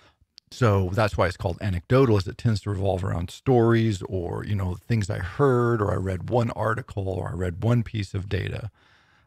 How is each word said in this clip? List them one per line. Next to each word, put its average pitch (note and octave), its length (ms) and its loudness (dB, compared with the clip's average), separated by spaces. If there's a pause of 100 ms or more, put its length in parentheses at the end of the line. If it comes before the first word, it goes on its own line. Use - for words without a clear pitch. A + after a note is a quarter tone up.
(520)
So G2 400 4
that's G#2+ 260 0
why G2 80 4
it's F2 100 -2
called F2+ 240 -4
anecdotal, G#2+ 560 4
is F#2+ 120 0
it - 100 -10
tends A2 220 2
to G2+ 100 -6
revolve F#2+ 320 -2
around F#2+ 260 -4
stories A2+ 720 4
or, F#2 420 -6
you G#2 100 -4
know, F#2 220 -2
things G#2+ 340 -2
I G#2+ 80 -6
heard, A#2+ 640 2
or G2 80 0
I F#2+ 60 0
read F#2 340 -4
one B2 220 0
article, G#2+ 560 -4
or F#2+ 220 -4
I - 20 -8
read F2+ 320 -4
one A#2+ 180 4
piece G#2 320 -6
of F#2+ 140 -6
data. G2+ 420 -6 (560)